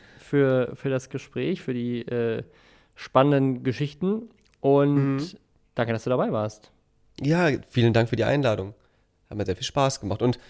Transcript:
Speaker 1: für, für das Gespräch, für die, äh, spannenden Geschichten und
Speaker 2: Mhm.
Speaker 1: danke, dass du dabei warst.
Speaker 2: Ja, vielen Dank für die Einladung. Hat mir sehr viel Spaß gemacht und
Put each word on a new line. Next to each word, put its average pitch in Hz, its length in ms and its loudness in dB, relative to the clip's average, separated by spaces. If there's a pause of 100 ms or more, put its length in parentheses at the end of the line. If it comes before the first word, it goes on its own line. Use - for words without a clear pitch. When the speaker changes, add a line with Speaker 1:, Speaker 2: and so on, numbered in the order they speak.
(180)
Speaker 1:
für, 131 580 0
für - 140 -6
das 131 200 -4
Gespräch, 147 520 -6
für 131 140 -6
die, 120 260 -4
äh, 117 400 -4 (540)
spannenden 135 680 2
Geschichten 180 600 -4 (360)
und 143 360 4 (220)
Speaker 2:
Mhm. 151 100 -6 (480)
Speaker 1:
danke, 117 180 -2
dass 110 100 -4
du 123 60 -4
dabei 170 220 0
warst. 107 400 -6 (500)
Speaker 2:
Ja, 165 280 2 (200)
vielen 117 240 4
Dank 113 160 2
für 120 60 -2
die 110 80 0
Einladung. 110 500 0 (560)
Hat 107 80 -10
mir 101 80 -2
sehr 92 100 -2
viel - 100 -12
Spaß 135 360 -2
gemacht 101 220 -4
und 127 160 0 (100)